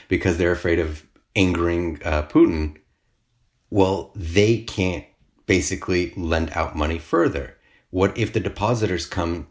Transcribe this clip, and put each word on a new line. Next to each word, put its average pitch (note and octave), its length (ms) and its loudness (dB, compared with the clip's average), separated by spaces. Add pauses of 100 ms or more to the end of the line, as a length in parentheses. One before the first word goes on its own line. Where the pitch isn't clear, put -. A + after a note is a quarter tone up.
because F2+ 300 0
they're F2+ 140 2
afraid E2+ 280 0
of D#2 260 -4 (300)
angering, E2+ 680 0
uh, D#2 200 0
Putin, E2+ 520 2 (960)
well, F#2 460 2
they G#2 420 4
can't F#2 460 -4 (420)
basically F2+ 680 0
lend E2 340 -2
out D#2+ 260 -4
money D#2 220 -2
further. C#3 580 -2 (340)
What G2 280 0
if A2 140 -2
the A2 80 0
depositors G2+ 680 -2
come E2+ 440 -4